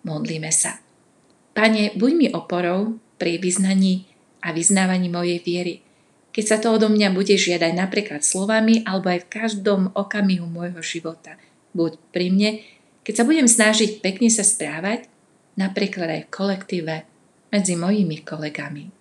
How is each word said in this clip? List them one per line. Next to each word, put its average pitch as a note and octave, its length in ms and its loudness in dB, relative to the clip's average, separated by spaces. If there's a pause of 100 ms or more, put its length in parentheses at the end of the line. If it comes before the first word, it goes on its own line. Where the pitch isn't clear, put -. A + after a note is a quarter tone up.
Modlíme D#3 480 -6
sa. - 320 -4 (720)
Pane, G#3+ 400 4
buď A#3 240 2
mi C#4+ 160 6
oporou F3+ 640 -2 (240)
pri F3 160 -2
vyznaní F#3 720 2 (320)
a F3 80 -6
vyznávaní F3+ 640 0
mojej F3 320 -2
viery. F3 400 -4 (480)
Keď G#3+ 160 -4
sa A3 80 4
to A3+ 160 2
odo G#3+ 160 4
mňa G#3 240 4
bude G3 240 2
žiadať E3 320 2
napríklad F3 560 -2
slovami A3 560 2
alebo F#3 320 -2
aj F3 160 -6
v - 20 -16 (140)
každom G3 480 0
okamihu G3 560 0
môjho E3+ 320 -8
života, E3 560 -10 (400)
buď E3 320 -2
pri F3+ 240 0
mne, G#3 180 4 (560)
keď A3 160 0
sa - 0 -
budem D4 240 4
snažiť A3 560 2
pekne G3 240 2
sa A3+ 160 2
správať, E3+ 640 -4 (480)
napríklad F#3+ 560 -2
aj D#3+ 160 -4
v - 80 -14
kolektíve, F#3+ 600 -4 (520)
medzi F#3 320 2
mojimi F3 400 0
kolegami. D3+ 800 -10